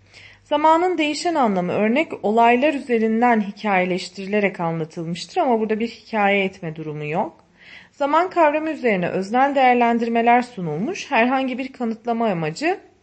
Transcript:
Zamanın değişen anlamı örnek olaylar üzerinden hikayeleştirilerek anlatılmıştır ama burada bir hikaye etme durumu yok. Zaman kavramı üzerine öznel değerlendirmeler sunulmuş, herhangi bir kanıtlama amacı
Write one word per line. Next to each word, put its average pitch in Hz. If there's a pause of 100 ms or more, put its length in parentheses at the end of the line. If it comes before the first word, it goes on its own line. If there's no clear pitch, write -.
(440)
Zamanın 320
değişen 302
anlamı 190
örnek 220
olaylar 240
üzerinden 226
hikayeleştirilerek 190
anlatılmıştır 165
ama 254
burada 214
bir 233
hikaye 202
etme 190
durumu 151
yok. 185 (460)
Zaman 311
kavramı 311
üzerine 233
öznel 247
değerlendirmeler 233
sunulmuş, 196
herhangi 254
bir 262
kanıtlama 233
amacı 185 (240)